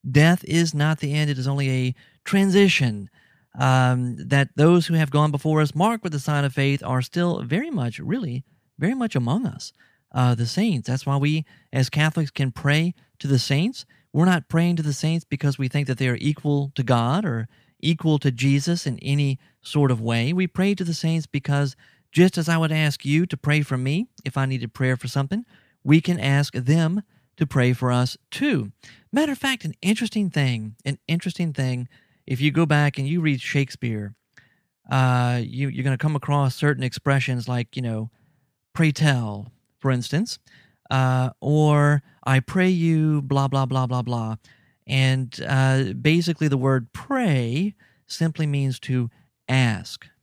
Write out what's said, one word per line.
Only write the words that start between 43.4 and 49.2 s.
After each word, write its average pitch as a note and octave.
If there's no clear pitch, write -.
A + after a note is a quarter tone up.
blah, C3+
blah, B2+
blah, B2
blah. A2+
And, C3
uh, C3
basically D#3
the C#3
word C3
pray F3+
simply D#3+
means C#3
to B2